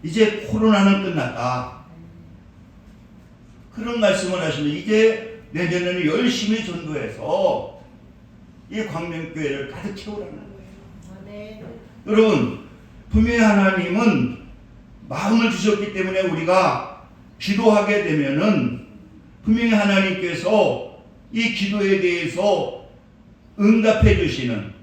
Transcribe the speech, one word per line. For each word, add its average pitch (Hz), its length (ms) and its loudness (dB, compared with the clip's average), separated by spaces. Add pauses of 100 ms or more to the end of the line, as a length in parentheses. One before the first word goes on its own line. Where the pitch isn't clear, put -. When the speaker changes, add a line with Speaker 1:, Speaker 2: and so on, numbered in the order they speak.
Speaker 1:
"이제 202 440 0
코로나는 202 560 4
끝났다." 127 800 -4 (1900)
그런 233 260 -6
말씀을 190 400 0
하시면 147 300 -2
이제 214 800 0
내년에는 175 560 -2
열심히 208 580 0
전도해서 156 1160 -4 (920)
이 214 140 -6
광명교회를 156 880 -8
가득 202 260 -12
채우라는 208 360 -12
거예요. - 880 -20
Speaker 2:
아멘. 208 440 -16 (420)
Speaker 1:
여러분, 214 580 2 (460)
분명히 233 280 2
하나님은 190 1040 2 (640)
마음을 220 420 2
주셨기 202 420 0
때문에 190 300 -2
우리가 170 840 0 (320)
기도하게 208 640 2
되면은 151 840 0 (580)
분명히 226 280 2
하나님께서 196 1300 0 (340)
이 226 200 -2
기도에 196 480 0
대해서 175 840 -2 (720)
응답해 214 580 6
주시는 120 560 -4 (100)